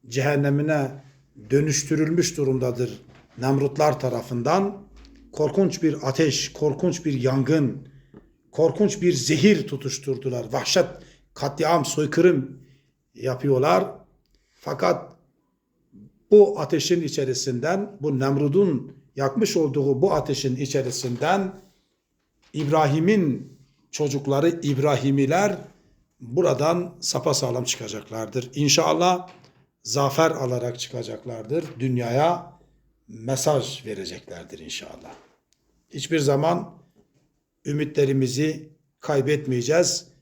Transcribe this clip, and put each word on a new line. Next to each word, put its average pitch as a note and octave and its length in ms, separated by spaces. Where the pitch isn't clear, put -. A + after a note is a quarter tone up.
cehennemine C#3+ 960
dönüştürülmüş D#3 880
durumdadır B2 640
Nemrutlar C#3 640
tarafından. C3 880
Korkunç E3 520
bir D3 260
ateş, D3 440
korkunç E3 520
bir C3+ 160
yangın, C3 680
korkunç E3 500
bir F3 120
zehir D3+ 540
tutuşturdular. B2+ 880
Vahşet, D#3+ 320
katliam, D3+ 520
soykırım D3+ 720
yapıyorlar. C#3 760
Fakat - 600
bu G3+ 280
ateşin E3 420
içerisinden, C#3 1000
bu C#3+ 180
Nemrud'un C#3+ 800
yakmış F3 420
olduğu C#3 440
bu F#3+ 120
ateşin C3 420
içerisinden C#3 1080
İbrahim'in D#3 1040
çocukları, C#3+ 580
İbrahimiler C#3+ 1080
buradan D#3 800
sapasağlam B2+ 640
çıkacaklardır. A2 880
İnşallah D#3+ 760
zafer C#3 480
alarak B2 480
çıkacaklardır. A#2 840
Dünyaya B2+ 800
mesaj B2 800
vereceklerdir F2+ 760
inşallah. - 540
Hiçbir D#3 300
zaman C#3+ 540
ümitlerimizi D3 1040
kaybetmeyeceğiz. C#3+ 1080